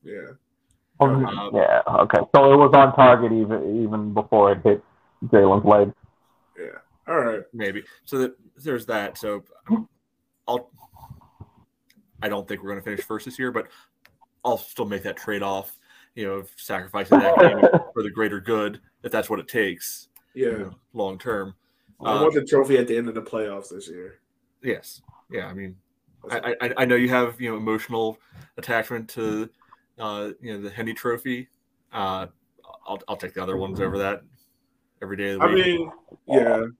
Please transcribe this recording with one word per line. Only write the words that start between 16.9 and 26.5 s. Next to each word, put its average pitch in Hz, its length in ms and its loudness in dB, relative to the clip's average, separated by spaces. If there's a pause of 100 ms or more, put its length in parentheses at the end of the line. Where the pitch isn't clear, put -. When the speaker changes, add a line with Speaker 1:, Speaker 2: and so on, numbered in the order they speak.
Speaker 3:
that 165 180 2
game 180 220 6
Speaker 2:
<laughs> - 340 4
Speaker 3:
for 113 80 -4
the 104 80 -4
greater 101 300 -4
good, 104 400 -4 (220)
if 120 100 -10
that's 110 180 -4
what 104 100 -4
it 80 80 -14
takes, 98 600 -6 (260)
Speaker 1:
Yeah. 127 140 -2
Speaker 3:
you 110 100 -4
know, 95 120 -10 (220)
long 98 260 -6
term. 98 360 -8 (460)
Speaker 1:
I - 160 -4
Speaker 3:
Uh, 143 60 2
Speaker 1:
want 156 120 4
the 139 100 2
trophy 135 340 2
at 120 80 2
the 117 100 -2
end 120 120 -4
of 110 60 -10
the 110 80 -8
playoffs 104 480 -8
this 90 180 -16
year. 90 320 -18 (420)
Speaker 3:
Yes. - 400 -8 (280)
Yeah. 92 160 -8
I 92 80 -16
mean, 95 220 -14 (520)
Speaker 1:
That's 120 180 -8 (140)